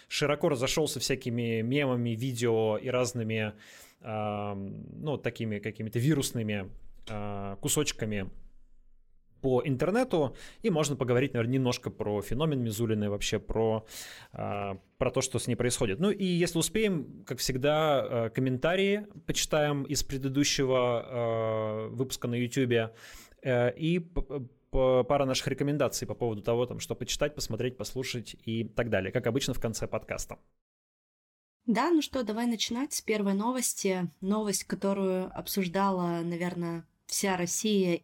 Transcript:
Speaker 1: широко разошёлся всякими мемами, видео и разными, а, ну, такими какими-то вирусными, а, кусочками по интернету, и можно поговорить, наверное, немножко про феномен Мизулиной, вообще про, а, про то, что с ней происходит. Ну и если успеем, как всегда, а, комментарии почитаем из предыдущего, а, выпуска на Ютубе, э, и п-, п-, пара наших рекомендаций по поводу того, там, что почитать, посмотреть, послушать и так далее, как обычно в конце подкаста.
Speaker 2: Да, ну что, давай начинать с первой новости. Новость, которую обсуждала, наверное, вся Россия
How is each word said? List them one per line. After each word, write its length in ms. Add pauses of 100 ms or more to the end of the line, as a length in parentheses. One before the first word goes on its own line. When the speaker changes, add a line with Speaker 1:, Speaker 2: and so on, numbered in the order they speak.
Speaker 1:
широко 400
разошёлся 500
всякими 600
мемами, 480
видео 680
и 120
разными, 640 (480)
а, 540
ну, 600
такими 420
какими-то 400
вирусными, 720 (420)
а, 440
кусочками 720 (1120)
по 240
интернету, 720 (280)
и 60
можно 280
поговорить, 360
наверное, 200
немножко 360
про 320
феномен 400
Мизулиной, 460
вообще 320
про, 460 (480)
а, 440 (200)
про 140
то, 100
что 180
с 80
ней 80
происходит. 460
Ну 100
и 140
если 340
успеем, 640
как 140
всегда, 640
а, 280
комментарии 800 (180)
почитаем 580
из 200
предыдущего, 760 (280)
а, 840
выпуска 380
на 80
Ютубе, 560 (500)
э, 360
и 220
п-, 220 (500)
п-, 340
пара 200
наших 220
рекомендаций 580
по 100
поводу 260
того, 240
там, 140
что 140
почитать, 400
посмотреть, 440
послушать 640
и 220
так 240
далее, 240
как 120
обычно 280
в 80
конце 260
подкаста. 500 (1300)
Speaker 2:
Да, 260
ну 100
что, 220
давай 220
начинать 480
с 80
первой 340
новости. 760 (120)
Новость, 440
которую 680
обсуждала, 920
наверное, 640 (200)
вся 320
Россия 680